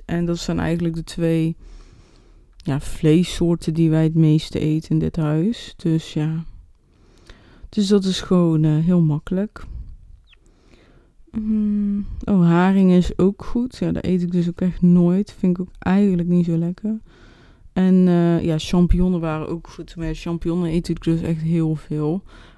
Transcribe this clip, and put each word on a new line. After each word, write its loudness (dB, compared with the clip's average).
En -4
dat -4
zijn -6
eigenlijk -2
de -8
twee, -2
ja, -4
vleessoorten 0
die 2
wij 2
het 0
meeste 2
eten -4
in 0
dit -4
huis. -4
Dus -4
ja. -4
Dus -2
dat 4
is -2
gewoon, 2
eh, 2
heel 2
makkelijk. -4
Mm, -2
oh, 4
haring 4
is 4
ook 0
goed. -4
Ja, -2
dat -4
eet 0
ik -4
dus 0
ook -6
echt -2
nooit. 4
Vind 0
ik -6
ook -20
eigenlijk 2
niet 2
zo -2
lekker. -4
En, 4
eh, 2
ja, 0
champignonnen 2
waren -6
ook -10
goed. -16
Maar -6
champignonnen -4
eet -2
ik -6
dus 0
echt -4
heel 0
veel. -4